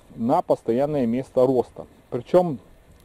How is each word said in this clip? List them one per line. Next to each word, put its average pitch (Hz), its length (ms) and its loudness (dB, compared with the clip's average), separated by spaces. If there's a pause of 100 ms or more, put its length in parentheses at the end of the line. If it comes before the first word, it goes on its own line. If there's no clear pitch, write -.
(160)
на 135 260 0
постоянное 135 640 -2
место 127 400 0
роста. 123 420 -2 (220)
Причем 151 500 0 (460)